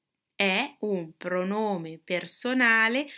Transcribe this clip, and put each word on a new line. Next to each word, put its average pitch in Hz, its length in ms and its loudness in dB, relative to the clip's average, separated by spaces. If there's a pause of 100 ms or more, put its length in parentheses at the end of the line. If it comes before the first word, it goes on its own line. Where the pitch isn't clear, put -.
(360)
È 202 440 0
un 180 360 -4
pronome 180 880 -4
personale 233 1040 2 (100)